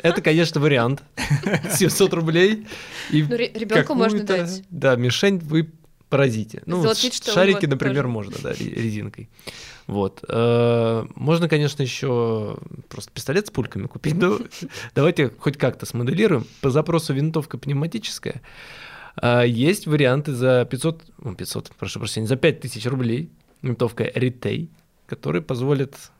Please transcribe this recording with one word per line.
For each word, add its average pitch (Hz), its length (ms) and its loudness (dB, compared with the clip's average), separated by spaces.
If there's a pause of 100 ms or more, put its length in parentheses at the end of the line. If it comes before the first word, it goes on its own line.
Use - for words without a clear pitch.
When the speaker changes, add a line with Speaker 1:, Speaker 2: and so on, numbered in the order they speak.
Speaker 1:
Это, 170 200 2
конечно, 160 380 4
вариант. 139 440 2 (120)
<laughs> 190 560 0
Семьсот 185 420 2
рублей. 175 520 4 (460)
И 156 120 4
Speaker 2:
Ну, 233 140 0
ре-, 240 160 -2
ребенку 226 400 0
можно 220 260 2
Speaker 1:
какую-то, 190 280 0
Speaker 2:
дать. 190 240 -8
Speaker 1:
да, 135 240 2
мишень 123 420 2
вы 160 340 0 (380)
поразите. 117 560 0
Ну, 175 140 -2
Speaker 2:
Сделать 220 240 2
вид, 254 100 -2
Speaker 1:
ш-, - 40 -6
Speaker 2:
что - 140 -4
он 208 40 0
Speaker 1:
шарики, 196 300 4
Speaker 2:
вот 151 40 0
Speaker 1:
например, 135 340 0
Speaker 2:
тоже. 127 40 0
Speaker 1:
можно, 107 340 -4
да, - 120 -4
ре-, - 180 -6
резинкой. 107 580 -6 (580)
Вот. 101 400 -4
Э, 117 760 2 (100)
можно, 165 320 0
конечно, 147 360 0
еще 117 720 -2 (320)
просто - 220 -16
пистолет 185 360 -2
с - 40 -16
пульками 101 340 -4
купить, 151 300 -4
но 202 240 2 (260)
<laughs> - 300 -12
давайте 147 340 4 (100)
хоть 143 180 -2
как-то - 280 -2
смоделируем. 139 600 2 (160)
По 139 100 2
запросу 156 420 0
винтовка 147 460 -2
пневматическая, - 840 -6 (800)
э, 120 260 4
есть 131 400 2
варианты 143 460 2
за 123 360 4
пятьсот, 147 340 -4 (160)
ну, 98 160 -8
пятьсот, - 420 -10
прошу 101 220 -8
прощения, 110 280 -4
за 127 80 2
пять 147 260 2
тысяч 113 260 -10
рублей. 127 420 -2 (320)
Винтовка 120 540 -2
Ретей, 127 540 -2 (380)
которая 151 340 -4
позволит 135 540 -2 (240)